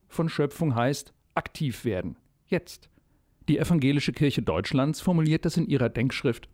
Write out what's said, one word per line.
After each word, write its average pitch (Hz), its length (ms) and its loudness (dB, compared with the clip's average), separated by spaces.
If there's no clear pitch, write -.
von 165 220 -2
Schöpfung 143 460 0
heißt 127 380 -2
aktiv - 480 -4
werden. 92 320 -4
Jetzt. - 420 -6
Die 147 100 2
Evangelische 139 520 2
Kirche 143 300 0
Deutschlands 131 580 0
formuliert 160 460 2
das 165 120 -2
in 165 100 2
ihrer 123 220 2
Denkschrift 127 640 -2